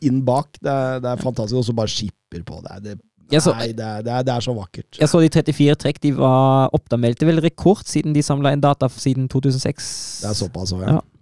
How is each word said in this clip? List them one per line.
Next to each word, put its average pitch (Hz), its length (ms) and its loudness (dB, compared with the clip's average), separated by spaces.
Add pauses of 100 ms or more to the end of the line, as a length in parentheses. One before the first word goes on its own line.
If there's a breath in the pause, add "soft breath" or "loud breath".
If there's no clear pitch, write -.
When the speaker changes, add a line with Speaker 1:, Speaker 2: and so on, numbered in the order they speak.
Speaker 1:
inn 135 200 2
bak, 127 400 -2
det 147 80 -4
er, 131 300 -2
det 123 100 -4
er 123 80 -4
fantastisk, 117 400 -4
og 123 80 0
så 117 100 -2
bare 110 120 0
skipper - 560 -10
på. 82 180 -16
Det 85 100 -16
er, 92 100 -18
det, 104 160 -14 (340)
Speaker 2:
Jeg 151 100 4
så 160 120 4
Speaker 1:
nei, 117 200 -6
det 110 100 -8
er, 107 200 -8
det 117 100 -4
er, 127 100 -2
det 131 120 0
er 120 60 -2
så 123 140 -4
vakkert. - 440 -12
Speaker 2:
Jeg 151 100 4
så 175 100 4
de 160 100 6
trettifire 147 460 2
trekk, - 240 -4
de 143 120 2
var 131 600 4
oppdameldte 120 540 0
vel 160 160 4
rekord 170 420 2
siden 151 300 -2
de 147 80 4
samlet 143 320 0
inn 143 80 0
data 143 260 2
f-, - 120 -6
siden 131 280 0
to 131 140 -2
tusen 131 180 0
seks. - 600 -8
Speaker 1:
Det 104 80 -6
er 104 80 -2
såpass 92 340 -6
også, 92 140 -4
ja. 147 80 2
Speaker 2:
Ja. - 80 2 (200)